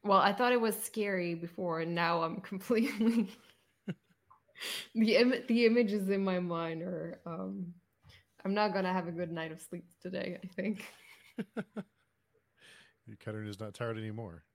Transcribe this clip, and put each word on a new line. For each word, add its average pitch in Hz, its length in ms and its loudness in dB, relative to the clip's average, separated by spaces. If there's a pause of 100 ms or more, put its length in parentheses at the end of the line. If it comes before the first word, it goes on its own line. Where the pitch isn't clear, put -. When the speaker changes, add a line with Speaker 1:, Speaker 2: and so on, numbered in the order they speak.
Speaker 1:
well, 196 160 6
I 185 140 6
thought 247 200 2
it 240 80 4
was 220 160 0
scary 190 600 -2
before, 170 440 -4
and 165 140 -2
now 170 300 2
I'm 180 160 -4
<laughs> - 100 -14
completely, 226 800 2 (1700)
the 220 200 6
im-, 247 300 4
the 233 200 6
images 208 440 4
in 196 140 2
my 185 160 2
mind 165 420 -4
are, 170 420 -8
um, 175 480 -8 (720)
I'm 196 100 -2
not 208 200 2
gonna 185 180 0
have 180 140 -2
a 170 60 -6
good 170 180 -6
night 160 220 -6
of 170 100 -14
sleep 175 220 -14 (160)
today, 185 420 -8
I 185 60 -12
think. - 440 -6 (460)
<laughs> - 180 -8 (1500)
Speaker 2:
Your 107 140 -18
Katarina's 107 400 -8
not 107 140 -10
tired 117 240 -4
anymore. 107 440 -10 (120)